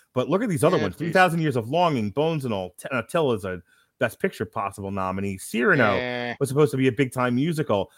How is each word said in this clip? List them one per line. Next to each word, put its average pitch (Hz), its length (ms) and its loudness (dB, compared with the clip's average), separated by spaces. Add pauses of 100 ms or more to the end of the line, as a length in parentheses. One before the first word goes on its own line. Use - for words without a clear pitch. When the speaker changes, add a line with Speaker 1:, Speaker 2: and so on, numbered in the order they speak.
(120)
Speaker 1:
but 123 160 -2
look 190 140 0
at 247 80 -2
these 139 120 -2
other 170 140 4
Speaker 2:
Yeah, 113 60 2
Speaker 1:
ones. 92 120 -2
Speaker 2:
geez. - 40 -20
Speaker 1:
Three 165 140 -4
thousand 175 280 4
Years 151 160 0
of 117 140 -4
Longing, 147 400 2
Bones 151 340 0
and 120 80 -2
All, 95 260 -4
T-, - 140 -12
uh, 131 60 -2
Attila 135 360 0
is 101 120 -4
a 92 160 -6 (360)
Best 120 220 -2
Picture 190 240 -2
possible 98 460 -6
nominee. 95 480 -4
Cyrano 165 560 2
Speaker 2:
Eh. 123 440 -4
Speaker 1:
was 135 100 -2
supposed 143 240 2
to 139 40 -4
be 131 120 4
a 123 40 2
big 127 200 0
time 123 240 0
musical. 139 600 0